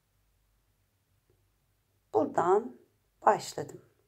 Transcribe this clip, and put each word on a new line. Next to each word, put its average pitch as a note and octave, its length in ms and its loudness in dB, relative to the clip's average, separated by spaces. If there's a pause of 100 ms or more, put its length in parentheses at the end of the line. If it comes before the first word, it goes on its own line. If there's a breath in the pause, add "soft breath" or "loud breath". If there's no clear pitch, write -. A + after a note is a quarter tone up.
(2250)
buradan G#3 640 0 (500)
başladım. D#3+ 540 -2 (260)